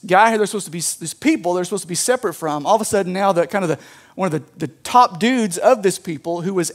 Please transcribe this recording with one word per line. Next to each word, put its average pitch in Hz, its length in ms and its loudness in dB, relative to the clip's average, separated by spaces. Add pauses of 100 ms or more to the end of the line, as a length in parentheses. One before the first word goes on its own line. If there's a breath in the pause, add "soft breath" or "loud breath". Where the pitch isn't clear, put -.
guy 202 260 6
who 220 60 0
they're 208 100 0
supposed 202 200 -8
to 160 40 -14
be, 175 60 -8
these - 360 -8
people 233 400 0
they're 180 120 0
supposed 196 180 -6
to 160 60 -16
be 175 60 -6
separate 208 400 -2
from, 151 300 -4
all 185 100 4
of 214 60 2
a 220 40 -2
sudden 196 260 0
now 196 220 2
the, 170 120 2
kind 196 200 -2
of 160 40 -2
the, 147 100 -2 (360 loud breath)
one 185 120 -2
of 160 40 -2
the, 151 340 -6
the 131 80 -10 (100)
top 226 360 4
dudes 220 380 0
of 220 260 2
this 185 160 0
people 170 400 -8
who 180 140 -4
was 175 220 -2